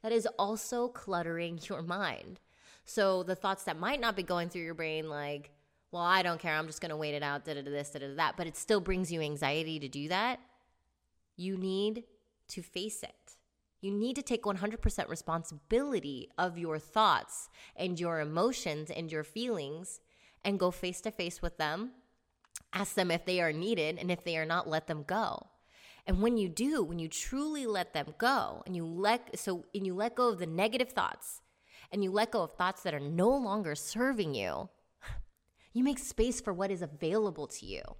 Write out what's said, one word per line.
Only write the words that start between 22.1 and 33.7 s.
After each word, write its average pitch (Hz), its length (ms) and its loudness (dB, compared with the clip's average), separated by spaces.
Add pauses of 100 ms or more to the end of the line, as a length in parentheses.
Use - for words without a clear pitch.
Ask 190 220 -2
them 180 160 4
if 170 140 2
they 180 160 2
are 165 120 4
needed, 170 460 0
and 180 120 -2
if 175 140 0
they 170 120 0
are 160 100 0
not, 170 220 0
let 156 180 0
them 156 160 -4
go. 185 480 -2 (560)
And 190 160 4
when 233 160 6
you 190 100 2
do, 247 340 2
when 170 160 -2
you 165 80 -2
truly 285 600 -2
let 196 260 0
them 147 260 -4
go, 247 480 2
and 185 80 -4
you 170 100 -2
let, 196 540 0
so, 180 360 -4
and 196 120 -2
you 180 80 -2
let 226 220 -2
go 247 120 6
of 196 100 2
the 175 80 -2
negative 214 440 2
thoughts, - 520 -4 (500)
and 196 100 0
you 190 80 2
let 208 220 2
go 214 100 2
of 160 100 -4
thoughts 185 300 0
that 160 120 -2
are 143 60 -2
no 165 280 4
longer 214 460 2